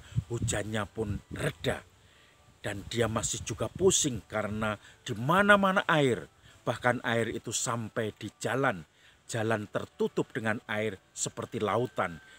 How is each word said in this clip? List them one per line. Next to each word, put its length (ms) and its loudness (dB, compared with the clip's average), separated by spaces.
hujannya 560 -2
pun 360 -4
reda. 480 -4
Dan 280 -6
dia 200 0
masih 360 -4
juga 280 -6
pusing 520 2
karena 520 -2
di 120 -6
mana-mana 720 6
air. 400 4
Bahkan 400 2
air 280 0
itu 200 -8
sampai 640 -2
di 200 -8
jalan. 480 0
Jalan 440 -2
tertutup 640 -4
dengan 360 -2
air 320 -2
seperti 480 -6
lautan, 600 0